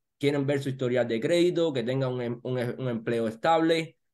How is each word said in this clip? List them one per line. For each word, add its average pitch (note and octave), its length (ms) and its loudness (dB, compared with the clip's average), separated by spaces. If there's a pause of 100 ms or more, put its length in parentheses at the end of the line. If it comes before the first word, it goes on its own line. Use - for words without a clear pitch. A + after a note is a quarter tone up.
(200)
quieren C#3+ 260 2
ver C#3+ 160 0
su C3+ 80 -4
historial B2 380 0
de A2+ 120 -2
crédito, E3 540 2
que B2+ 80 -2
tenga C3 280 -2
un B2+ 120 -4
em-, A#2+ 220 -4
un B2+ 160 -2
e-, A#2+ 180 -4
un C3 120 -4
empleo A#2 380 -2
estable, D#3+ 680 2 (160)